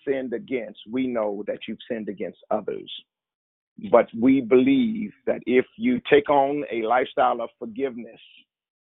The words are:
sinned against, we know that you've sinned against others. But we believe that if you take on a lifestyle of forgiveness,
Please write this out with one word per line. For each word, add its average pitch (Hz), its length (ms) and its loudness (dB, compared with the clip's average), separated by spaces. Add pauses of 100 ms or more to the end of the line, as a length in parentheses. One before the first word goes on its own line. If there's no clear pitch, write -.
sinned 131 260 -4
against, 107 480 -8 (100)
we 131 160 -2
know 104 400 -4
that 98 220 -6
you've 110 100 -8 (100)
sinned 107 200 -6
against 95 300 -10 (120)
others. 76 400 -4 (1000)
But 113 180 6 (100)
we 135 220 4
believe 123 720 2 (140)
that 113 200 -2
if 123 180 4 (140)
you 123 220 0 (100)
take 143 180 4
on 143 420 2
a 113 120 -4
lifestyle 123 580 0
of 113 180 -8
forgiveness, 117 640 -8 (680)